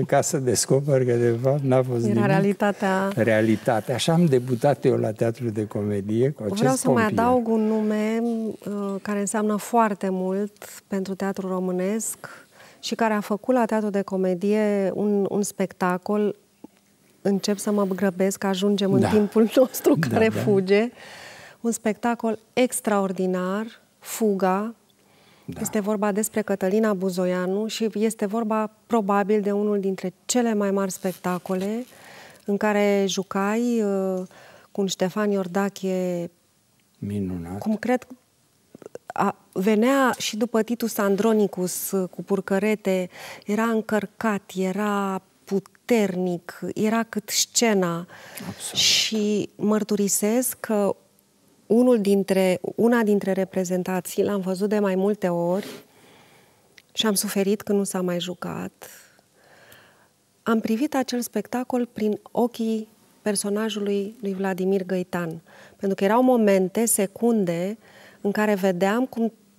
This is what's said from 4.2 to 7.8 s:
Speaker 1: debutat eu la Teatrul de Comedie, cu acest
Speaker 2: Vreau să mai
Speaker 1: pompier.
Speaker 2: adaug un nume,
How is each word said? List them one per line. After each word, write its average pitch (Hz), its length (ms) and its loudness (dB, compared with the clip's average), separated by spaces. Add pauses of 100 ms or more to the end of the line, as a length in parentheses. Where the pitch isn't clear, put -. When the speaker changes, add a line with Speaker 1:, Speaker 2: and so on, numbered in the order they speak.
Speaker 1:
debutat 131 600 2
eu 120 120 4
la 117 140 0
Teatrul 113 400 -2
de 107 160 -4
Comedie, 104 600 0
cu 151 140 -8
acest 196 160 -2
Speaker 2:
Vreau 254 160 4
să 262 140 -2
mai 233 140 4
Speaker 1:
pompier. 214 220 0
Speaker 2:
adaug 247 220 2
un 226 200 2
nume, 214 540 0